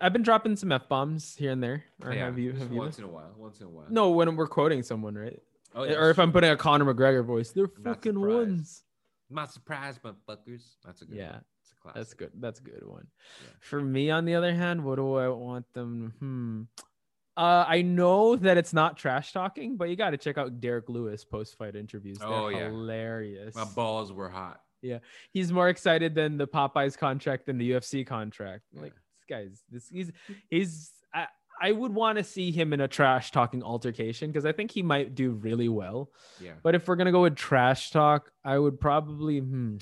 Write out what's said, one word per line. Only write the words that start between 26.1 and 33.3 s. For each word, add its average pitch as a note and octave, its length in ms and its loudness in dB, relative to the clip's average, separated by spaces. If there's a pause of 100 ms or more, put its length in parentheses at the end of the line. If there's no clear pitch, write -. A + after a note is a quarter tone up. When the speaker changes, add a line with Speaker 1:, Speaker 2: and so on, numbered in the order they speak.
Speaker 1:
than D3+ 220 0
the C#3+ 100 -2
Popeyes C#3 520 0
contract C#3 480 -2
than C3+ 100 -4
the A#2+ 100 -2
U B2+ 120 2
F A#2+ 60 -4
C C3+ 200 -4
contract. G#2+ 680 -10
Speaker 2:
Yeah. D2+ 100 -18
Speaker 1:
Like, D2 100 -16
this - 380 -20
guy's, G#2 400 -12
this, A#2+ 180 -18
he's, F3 240 -10 (380)
he's, E3 400 -4 (240)
I, D#3+ 120 -4 (320)
I G3 140 2
would A3+ 220 -4
wanna G#3+ 280 2
see F3+ 280 -4
him D#3 240 0
in C#3+ 80 2
a C3+ 60 2
trash C3 420 4